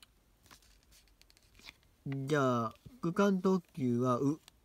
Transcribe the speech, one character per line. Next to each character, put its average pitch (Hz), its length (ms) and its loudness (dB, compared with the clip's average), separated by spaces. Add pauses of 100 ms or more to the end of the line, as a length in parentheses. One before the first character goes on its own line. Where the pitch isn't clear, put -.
(2000)
じ 135 280 -4
ゃ 127 280 2
あ、 110 100 -6 (260)
区 170 140 -4
間 202 280 2
特 190 220 2 (120)
急 123 240 0
は、 123 180 2
う、 143 240 -2 (240)